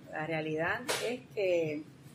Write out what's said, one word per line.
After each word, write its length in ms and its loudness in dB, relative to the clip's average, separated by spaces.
La 140 -4
realidad 560 0
es 140 -2
que, 480 4